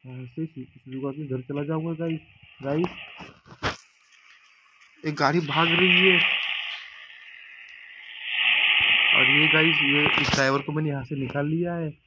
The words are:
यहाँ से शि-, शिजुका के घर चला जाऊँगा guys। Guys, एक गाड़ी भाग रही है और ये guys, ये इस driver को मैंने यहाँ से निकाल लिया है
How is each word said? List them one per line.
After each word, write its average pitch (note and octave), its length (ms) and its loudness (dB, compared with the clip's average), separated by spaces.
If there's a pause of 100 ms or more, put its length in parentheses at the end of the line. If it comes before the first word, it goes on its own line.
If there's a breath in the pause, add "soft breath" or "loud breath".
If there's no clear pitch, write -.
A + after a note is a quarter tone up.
यहाँ B2+ 220 -14
से D#3+ 200 -8
शि-, B2+ 200 -14
शिजुका C3 460 -10
के D3 140 -10
घर B2+ 160 -4
चला C#3+ 220 -6
जाऊँगा D#3+ 320 -4
guys। D#3+ 240 -4 (400)
Guys, - 1160 -6 (1300)
एक D3+ 120 -4
गाड़ी D3 260 4
भाग D#3 280 2
रही F3+ 300 6
है F#3 180 6 (3000)
और - 180 4
ये D3 180 4
guys, D#3+ 360 4
ये D3 220 2 (140)
इस C#3 100 0
driver C#3 300 2
को D3+ 120 -6
मैंने D#3 180 -2
यहाँ C3+ 140 -4
से D3 120 -8
निकाल C3+ 320 -2
लिया E3+ 260 -2
है D#3+ 180 -4 (140)